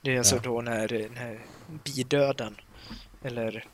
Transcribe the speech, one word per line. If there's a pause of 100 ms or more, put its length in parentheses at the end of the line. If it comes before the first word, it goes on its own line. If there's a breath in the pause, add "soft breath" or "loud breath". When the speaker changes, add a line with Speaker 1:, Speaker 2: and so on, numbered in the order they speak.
Speaker 1:
Det
är
alltså
Speaker 2:
Ja.
Speaker 1:
då
när,
eh,
när (440)
bidöden, (680 loud breath)
eller